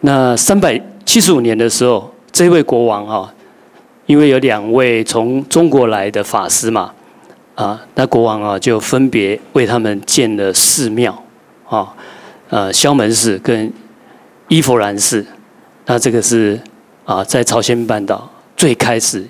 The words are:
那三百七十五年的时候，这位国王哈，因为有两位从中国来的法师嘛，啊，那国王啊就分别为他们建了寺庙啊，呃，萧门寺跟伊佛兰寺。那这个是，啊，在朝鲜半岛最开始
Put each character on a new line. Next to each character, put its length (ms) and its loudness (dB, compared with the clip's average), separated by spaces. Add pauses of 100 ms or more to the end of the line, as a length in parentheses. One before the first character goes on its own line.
那 360 2
三 220 2
百 220 2 (240)
七 160 2
十 120 4
五 80 4
年 160 0
的 120 2
时 160 -2
候， 280 0 (180)
这 200 2
位 120 4
国 220 0
王 220 -2
哈， 260 -6 (720)
因 120 4
为 100 6
有 100 4
两 340 -2
位 300 2
从 460 -2
中 220 2
国 160 4
来 240 -2
的 120 -4
法 260 -4
师 220 -2
嘛， 220 -4 (640)
啊， 260 -6 (140)
那 120 0
国 160 2
王 200 -2
啊 160 -2
就 200 0
分 300 0
别 320 -2 (140)
为 100 2
他 140 -2
们 260 -4
建 320 0
了 160 -2
寺 380 0
庙 340 -2 (420)
啊， 280 -4 (560)
呃， 220 -2
萧 200 2
门 200 2
寺 260 0
跟 340 -2 (760)
伊 120 4
佛 180 2
兰 200 -2
寺。 260 -2 (640)
那 120 0
这 120 0
个 100 0
是， 400 0 (440)
啊， 180 -4
在 220 -2
朝 180 0
鲜 240 -2
半 180 -2
岛 240 -6 (280)
最 180 2
开 240 -2
始 320 -4